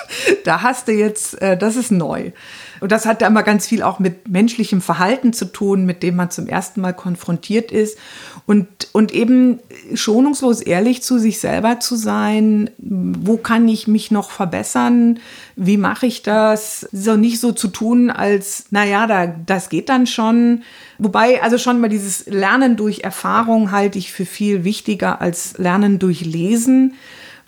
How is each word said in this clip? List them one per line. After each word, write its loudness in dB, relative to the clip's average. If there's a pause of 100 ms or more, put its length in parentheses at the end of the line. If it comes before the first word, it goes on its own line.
(440)
Da 0
hast -2
du 2
jetzt, -2
äh, 2
das 0
ist -4
neu.“ -2 (500)
Und -2
das 0
hat 0
ja 4
immer 4
ganz 2
viel -2
auch 0
mit -4
menschlichem 0
Verhalten 0
zu -6
tun, 0
mit -2
dem 0
man -2
zum -8
ersten -6
Mal -2
konfrontiert -4
ist. -2 (460)
Und, 2 (240)
und 2
eben 4 (360)
schonungslos 2
ehrlich 0
zu 0
sich 0
selber -2
zu -6
sein, 0
wo -2
kann 2
ich 0
mich 0
noch -2
verbessern, 0 (380)
wie 2
mache 0
ich -4
das? 0
So 0
nicht 2
so 2
zu -2
tun, 2
als, -2
„Na 2
ja, 2
da, 2
das -4
geht -4
dann 4
schon.“ 2 (360)
Wobei, 2
also 2
schon 0
mal 2
dieses -4
Lernen 2
durch -2
Erfahrung 0
halte 0
ich -8
für -8
viel -2
wichtiger -4
als -6
Lernen 2
durch 0
Lesen. 2 (540)